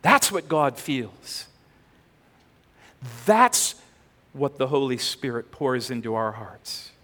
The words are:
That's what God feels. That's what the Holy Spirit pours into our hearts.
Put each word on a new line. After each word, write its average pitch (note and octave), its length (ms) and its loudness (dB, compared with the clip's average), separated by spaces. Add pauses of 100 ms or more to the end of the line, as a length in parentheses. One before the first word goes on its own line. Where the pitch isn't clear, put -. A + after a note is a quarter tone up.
That's C4+ 300 4
what E3 160 -4
God D3 300 2
feels. - 680 -8 (1800)
That's A3+ 500 4 (560)
what C#3 260 -4
the C3+ 100 0
Holy C3+ 300 0
Spirit - 540 -6
pours B2+ 400 -2
into A2+ 240 -4
our A2 160 0
hearts. - 600 -14 (120)